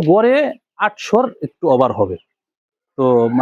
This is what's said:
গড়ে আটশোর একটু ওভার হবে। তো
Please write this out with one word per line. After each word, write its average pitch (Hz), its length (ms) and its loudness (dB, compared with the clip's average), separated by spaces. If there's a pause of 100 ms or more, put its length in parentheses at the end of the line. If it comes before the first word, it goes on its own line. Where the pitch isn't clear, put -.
গড়ে 240 460 2 (240)
আটশোর 220 640 -2
একটু - 260 -10
ওভার 127 240 2
হবে। 95 240 -4 (800)
তো 123 300 2 (140)